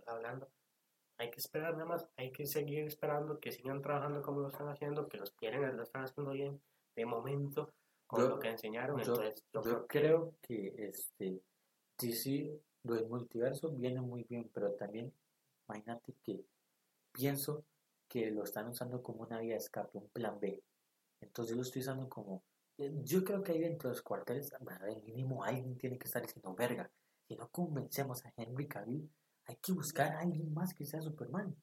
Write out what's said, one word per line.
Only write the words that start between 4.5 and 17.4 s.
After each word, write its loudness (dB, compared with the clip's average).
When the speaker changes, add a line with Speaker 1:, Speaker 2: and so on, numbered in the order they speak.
Speaker 1:
haciendo, -2
que -8
los -6
quieren, 0
lo -4
están -4
haciendo -2
bien, -2
de 0
momento, 0
con 6
Speaker 2:
Yo, 10
Speaker 1:
lo 2
que 0
enseñaron, 0
Speaker 2:
yo, 4
Speaker 1:
entonces 2
yo 0
Speaker 2:
yo -
Speaker 1:
creo 2
que 4
Speaker 2:
creo 8
que, -2
este, -4
D 0
C, 0
lo 2
del 2
multiverso 0
viene 2
muy -2
bien, -4
pero 2
también, -4
imagínate -6
que -4
pienso 0